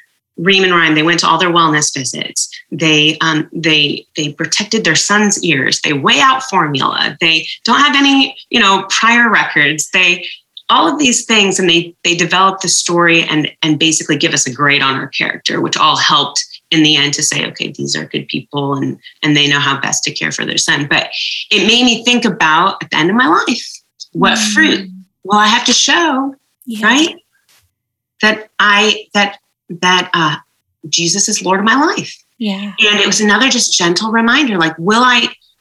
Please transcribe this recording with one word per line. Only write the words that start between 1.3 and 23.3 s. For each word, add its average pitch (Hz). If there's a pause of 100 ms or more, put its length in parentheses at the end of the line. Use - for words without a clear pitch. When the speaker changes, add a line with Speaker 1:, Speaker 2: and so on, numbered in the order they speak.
Speaker 1:
their 180
wellness 160
visits. - (220)
They, 156
um, 156
they, 156 (100)
they 147
protected 196
their 165
son's 208
ears. 135
They 156
weigh 208
out 262
formula. 147
They 160 (160)
don't 262
have 277
any, 277 (100)
you 240
know, 196
prior 233
records. 151
They, 180 (400)
all 285
of 302
these 247
things." 202
And 185
they, 170 (120)
they 170
developed 185
the 180
story 170
and, 156 (120)
and 151
basically 160
give 156
us -
a 151
grade 143
on 135
our 131
character, -
which -
all 139
helped - (240)
in 160
the 151
end 143
to 147
say, -
"Okay, -
these 71
are 76
good -
people 139
and, 139 (280)
and 151
they 143
know 143
how 139
best -
to 147
care 156
for -
their -
son." 147
But - (400)
it 208
made 240
me 240
think 240
about, 175
at 165
the 165
end 160
of 208
my 254
life, 320 (460)